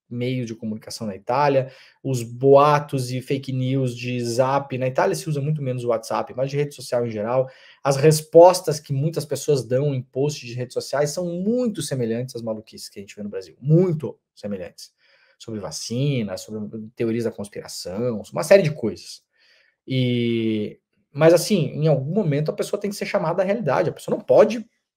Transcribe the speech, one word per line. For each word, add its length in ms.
meios 360
de 80
comunicação 540
na 80
Itália, 560
os 180
boatos 920
e 80
fake 320
news 460
de 240
Zap, 560
na 80
Itália 300
se 120
usa 140
muito 180
menos 240
o 40
WhatsApp, 480
mas 160
de 60
rede 180
social 320
em 20
geral, 400
as 120
respostas 840
que 140
muitas 320
pessoas 380
dão 280
em 120
posts 440
de 60
redes 220
sociais 340
são 160
muito 560
semelhantes 540
às 80
maluquices 460
que 100
a 20
gente 140
vê 80
no 60
Brasil, 300
muito 600
semelhantes. 560
Sobre 200
vacina, 800
sobre 580
teorias 280
da 80
conspiração, 920
uma 120
série 180
de 100
coisas. 520
E, 920
mas 220
assim, 380
em 160
algum 260
momento 380
a 20
pessoa 260
tem 120
que 40
ser 120
chamada 340
à 40
realidade, 440
a 40
pessoa 220
não 80
pode 400